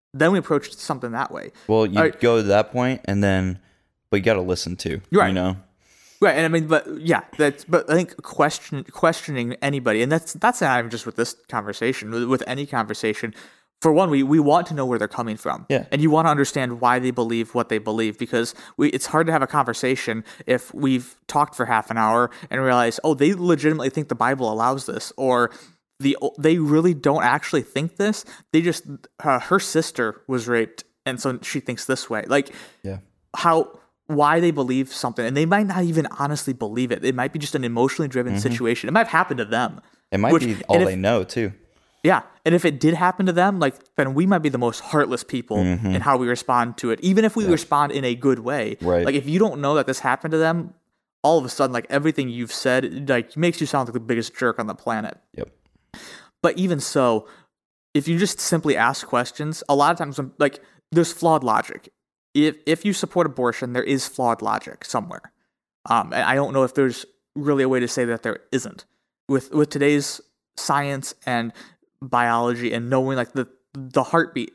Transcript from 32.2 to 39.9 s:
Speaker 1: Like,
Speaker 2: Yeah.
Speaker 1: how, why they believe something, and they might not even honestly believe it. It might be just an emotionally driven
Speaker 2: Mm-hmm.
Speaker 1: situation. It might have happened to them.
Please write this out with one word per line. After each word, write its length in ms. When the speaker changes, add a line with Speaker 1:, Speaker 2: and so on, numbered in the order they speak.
Speaker 1:
Like, 260
Speaker 2:
Yeah. 160
Speaker 1:
how, 420
why 340
they 120
believe 400
something, 340
and 100
they 100
might 200
not 180
even 220
honestly 340
believe 380
it. 140
It 100
might 180
be 60
just 160
an 80
emotionally 460
driven 260
Speaker 2:
Mm-hmm. 80
Speaker 1:
situation. 460
It 40
might 140
have 20
happened 300
to 60
them. 360